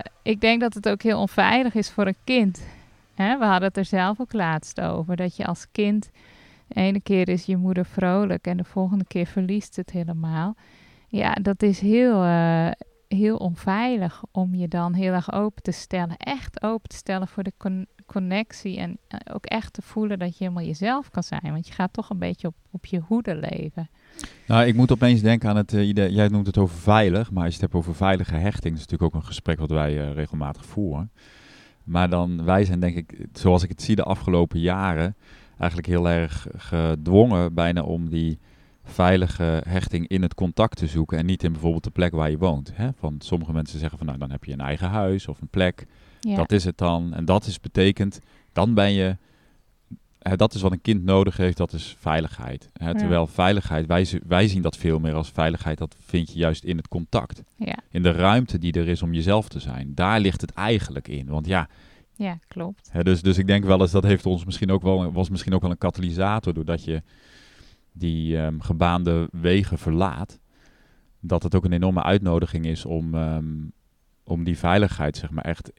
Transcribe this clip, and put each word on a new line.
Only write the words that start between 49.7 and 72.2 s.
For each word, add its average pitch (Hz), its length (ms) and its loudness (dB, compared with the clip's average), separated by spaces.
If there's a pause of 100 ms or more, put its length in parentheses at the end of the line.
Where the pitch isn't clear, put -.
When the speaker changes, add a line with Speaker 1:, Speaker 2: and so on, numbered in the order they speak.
Speaker 2:
hè, 95 160 -2
dat 107 180 4
is 101 80 -4
wat 92 100 2
een 90 100 -4
kind 104 220 2
nodig 95 340 4
heeft, 90 200 2
dat 87 160 -2
is - 260 -10
veiligheid. 78 720 -4
Hè? 82 160 -6
Speaker 1:
Ja. 85 40 -2
Speaker 2:
Terwijl 87 340 2
veiligheid, 90 580 0
wij 87 200 2
zi-, 90 220 -4
wij 90 200 4
zien 95 140 0
dat 80 160 -2
veel 80 220 0
meer 78 140 -2
als 80 160 -4
veiligheid, 80 480 -2
dat - 220 -8
vind 85 320 -4
je - 60 -12
juist 80 260 0
in 90 140 -4
het 78 100 -8
contact. - 560 -6 (120)
Speaker 1:
Ja. - 200 -6 (140)
Speaker 2:
In 90 140 -2
de 87 80 6
ruimte 98 460 2
die 85 160 -2
er 85 140 0
is 85 140 0
om 85 120 -2
jezelf 95 360 0
te 69 100 -10
zijn. 67 360 -10
Daar 95 240 2
ligt 98 220 2
het - 100 -8
eigenlijk 98 560 -2
in. 67 200 -8
Want 78 180 -4
ja, 87 220 0 (480)
Speaker 1:
Ja, 185 220 -4 (100)
klopt. 185 440 -12
Speaker 2:
hè, - 120 -2
dus, 90 180 4
dus 90 160 2
ik 95 100 2
denk 101 180 4
wel 95 160 4
eens, 92 100 2
dat 92 120 2
heeft 98 220 4
ons 90 200 -2
misschien 95 260 -2
ook 95 100 2
wel, 90 300 0
was 90 180 0
misschien 92 240 -2
ook 92 80 2
wel 90 100 0
een 87 60 -4
katalysator, 92 760 -2
doordat 80 300 -4
je 80 180 -4 (920)
die, 80 440 -2
ehm, 78 200 -2
gebaande 85 720 0
wegen 90 460 0
verlaat, 82 640 -2 (800)
dat 85 240 -2
het 87 120 0
ook 92 100 2
een 87 80 2
enorme 90 300 2
uitnodiging 87 640 2